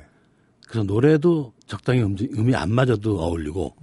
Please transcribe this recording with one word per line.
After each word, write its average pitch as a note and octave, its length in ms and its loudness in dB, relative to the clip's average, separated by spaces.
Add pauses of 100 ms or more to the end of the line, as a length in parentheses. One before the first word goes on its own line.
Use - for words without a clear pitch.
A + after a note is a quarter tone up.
(680)
그래서 A2 160 -4
노래도 C#3+ 680 2 (140)
적당히 B2 340 0
음, G2+ 140 0 (220)
음이 A#2 180 2
안 D#2 180 -2
맞아도 A2+ 480 0
어울리고, E2 600 -4